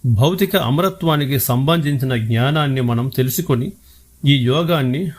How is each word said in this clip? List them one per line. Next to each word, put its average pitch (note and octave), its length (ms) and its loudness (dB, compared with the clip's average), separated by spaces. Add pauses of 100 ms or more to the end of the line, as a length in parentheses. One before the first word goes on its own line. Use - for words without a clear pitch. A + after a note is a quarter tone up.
భౌతిక E3+ 500 2
అమరత్వానికి D3+ 840 0
సంబంధించిన C3+ 760 0
జ్ఞానాన్ని C3 640 0
మనం A#2+ 360 -2
తెలుసుకొని C3 540 -2 (540)
ఈ C#3+ 100 6
యోగాన్ని C#3+ 840 0